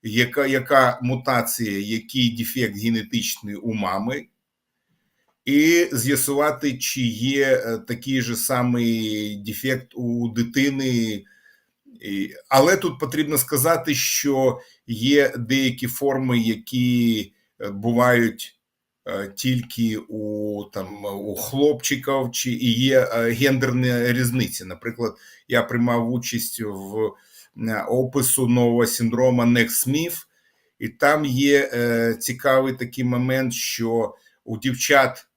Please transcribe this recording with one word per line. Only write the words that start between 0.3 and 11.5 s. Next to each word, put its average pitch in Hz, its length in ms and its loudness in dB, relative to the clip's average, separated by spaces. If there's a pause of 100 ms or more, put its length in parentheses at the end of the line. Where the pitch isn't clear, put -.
яка 131 540 4
мутація, 120 760 -2
який 110 580 0
дефект 113 400 -4
генетичний 107 760 -4
у 110 180 -6
мами, 104 520 -4 (1200)
і 160 460 4
з'ясувати, 143 840 0
чи - 240 -4
є, 127 440 0
е, 117 320 0
такий 127 440 -4
же 117 140 -4
самий 113 1000 0
дефект 120 600 -6
у 120 340 -4
дитини. 117 960 0 (760)